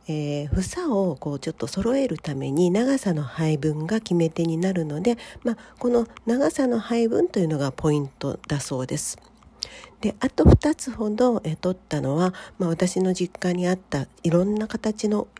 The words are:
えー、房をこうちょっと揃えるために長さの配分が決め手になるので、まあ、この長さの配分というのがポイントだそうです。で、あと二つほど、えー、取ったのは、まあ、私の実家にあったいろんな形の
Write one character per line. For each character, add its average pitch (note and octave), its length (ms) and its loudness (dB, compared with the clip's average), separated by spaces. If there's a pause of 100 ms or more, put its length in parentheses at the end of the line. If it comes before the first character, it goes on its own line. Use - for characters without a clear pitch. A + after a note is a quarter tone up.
え D3 360 -4
ー、 D3 60 -8
房 G3 600 0
を C#3 60 -4
こ C#3+ 180 -6
う C#3 60 -6
ち - 120 -6
ょ - 20 -8
っ - 20 -10
と - 120 -6
揃 A3+ 280 -2
え C#4 100 2
る F3 120 -2
た D3 180 -6
め C3+ 160 -4
に F3 180 4
長 B3 280 2
さ G3 160 -2
の D3+ 100 -2
配 D#3 340 0
分 D3+ 280 -2
が G#3+ 160 -2
決 F#3+ 120 -4
め E3+ 160 4
手 E3 140 -2
に E3 140 0
な F#3+ 160 0
る E3+ 100 0
の D3+ 160 -6
で、 A#3 180 2 (260)
ま A3+ 100 0
あ、 G#3+ 40 -8 (220)
こ B3 80 -2
の A#3+ 180 2 (200)
長 C4+ 260 2
さ C4+ 160 0
の A#3+ 120 0
配 A#3 280 0
分 F4 220 2
と - 100 -2
い F3 60 2
う - 20 0
の D#3 100 -2
が C3+ 140 0
ポ - 200 0
イ D3 80 2
ン C#3 80 -4
ト - 400 -6
だ D3 120 -2
そ C3 200 -6
う B2+ 80 -6
で - 100 -6
す。 - 200 -6 (880)
で、 G#3+ 160 0
あ C4+ 100 0
と - 140 0
二 - 320 8
つ - 160 -8
ほ G#3+ 180 -2
ど、 A#3 360 2
え D#3 80 -4
ー、 - 20 -4
取 F#3 180 -2
っ F#3 40 -6 (100)
た D3 140 -4
の C3+ 160 0
は、 F#3 160 2 (260)
ま F#3 60 0
あ、 E3 40 2
私 F3+ 300 0
の F#3 140 2
実 F3+ 260 -4
家 F3+ 160 0
に F3+ 140 0
あ F#3 60 2
っ - 20 -12
た C#3+ 300 -4 (160)
い F3 60 2
ろ E3+ 140 4
ん G#3 120 0
な G#3+ 120 -2
形 G#3+ 400 -4
の G#3 220 0 (100)